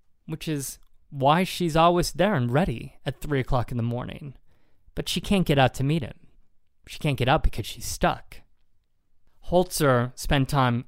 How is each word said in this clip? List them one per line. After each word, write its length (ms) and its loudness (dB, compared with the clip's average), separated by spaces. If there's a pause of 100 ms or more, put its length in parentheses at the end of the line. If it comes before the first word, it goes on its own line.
(260)
which 220 -10
is 320 -6 (300)
why 340 4
she's 320 -2
always 380 4
there 220 2
and 160 0
ready 440 -2 (100)
at 160 -8
three 180 -2
o'clock 320 0
in 60 -4
the 60 -2
morning. 520 -8 (600)
But 120 -6
she 140 -4
can't 240 2
get 140 4
out 160 4
to 80 -4
meet 180 0
him. 160 -12 (680)
She 120 -14
can't 180 -2
get 120 0
out 140 4
because 240 0
she's 180 -12
stuck. 560 -4 (1080)
Holzer 680 2
spent 340 0
time 380 0